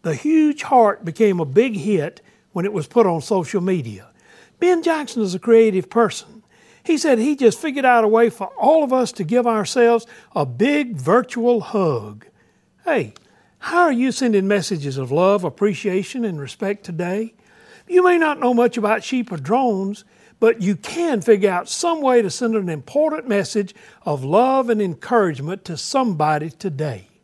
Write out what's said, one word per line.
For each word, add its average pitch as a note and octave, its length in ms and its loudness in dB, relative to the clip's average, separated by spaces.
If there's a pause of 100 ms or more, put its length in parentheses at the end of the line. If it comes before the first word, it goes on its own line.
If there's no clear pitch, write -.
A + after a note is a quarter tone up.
The D#3 120 -4
huge D4+ 480 0
heart A3+ 420 2
became F#3 340 0
a E3 60 -2
big G#3 300 0
hit E3+ 460 -4 (320)
when F3+ 120 -4
it G3+ 80 -4
was E3 140 -6
put A3+ 180 4
on E3 160 0
social F#3 400 -2
media. C#3 480 -4 (500)
Ben F4 220 2
Jackson D#4 400 -2
is F#3 140 -2
a F#3 40 -6
creative A3+ 500 4
person. - 540 -2 (400)
He D#4+ 140 0
said C4+ 220 2
he C#4 160 0
just B3 240 4
figured C#4 260 -4
out B3 180 4
a G#3+ 40 2
way A3+ 240 4
for F#3+ 160 -10 (100)
all D4+ 260 4
of B3+ 80 -2
us C4 220 0
to G3+ 100 -8
give A#3 220 0
ourselves A#3 640 2 (280)
a D3 100 0
big A#3+ 500 -2
virtual A#3 680 0
hug. A#2 640 -4 (580)
Hey, A#3 300 -2 (460)
how F4 240 0
are D#4+ 80 4
you B3+ 200 0
sending G#3+ 360 0
messages D#3+ 500 -2
of C3 140 -6
love, F#3 320 2
appreciation, F#3+ 840 -4
and F3 140 -6
respect G3 440 -8
today? F3+ 520 -6 (520)
You F4+ 160 4
may F4 140 4
not D#4 220 0
know B3 160 2
much A#3+ 220 2
about G#3 260 0
sheep B3 280 -6
or F3+ 60 -8
drones, G3 680 -2 (360)
but A3+ 240 -2
you F#3+ 120 0
can D#4+ 460 -4
figure G3+ 300 4
out F3+ 180 -6
some E4 320 -4
way B3+ 220 4
to F#3+ 80 -2
send A3+ 240 -4
an G3 140 -2
important D4 580 -2
message G3+ 480 -2 (280)
of D3 200 -4
love A#3+ 480 2
and G#3+ 100 0
encouragement F3+ 840 -2
to D#3+ 120 -10
somebody D#3 720 -2
today. C#3+ 600 -8 (140)